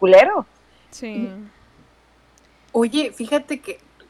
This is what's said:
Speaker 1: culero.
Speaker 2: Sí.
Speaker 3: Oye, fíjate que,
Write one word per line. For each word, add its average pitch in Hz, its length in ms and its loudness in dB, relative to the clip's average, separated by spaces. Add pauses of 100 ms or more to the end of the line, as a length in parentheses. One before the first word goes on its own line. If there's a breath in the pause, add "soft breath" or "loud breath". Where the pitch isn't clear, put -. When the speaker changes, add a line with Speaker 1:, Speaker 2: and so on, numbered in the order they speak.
Speaker 1:
culero. 196 460 4 (440)
Speaker 2:
Sí. 220 400 -10 (1400)
Speaker 3:
Oye, 240 400 0
fíjate 285 480 -4
que, - 180 -12 (320)